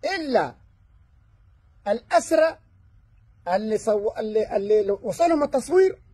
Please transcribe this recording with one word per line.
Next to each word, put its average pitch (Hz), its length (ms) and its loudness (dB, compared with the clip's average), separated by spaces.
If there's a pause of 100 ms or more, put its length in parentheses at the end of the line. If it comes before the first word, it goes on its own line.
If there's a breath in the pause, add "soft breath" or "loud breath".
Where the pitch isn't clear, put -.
(180)
إلا 233 380 -2 (1300)
الأسرى 311 680 0 (920)
اللي 208 300 0
صو-، 214 400 -2
اللي، 214 380 -2
اللي 202 340 2
وصلهم 294 520 0
التصوير 311 600 0 (120)